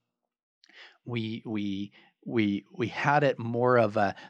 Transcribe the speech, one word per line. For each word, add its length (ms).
we, 420
we, 460
we, 480
we 160
had 340
it 160
more 400
of 180
a, 180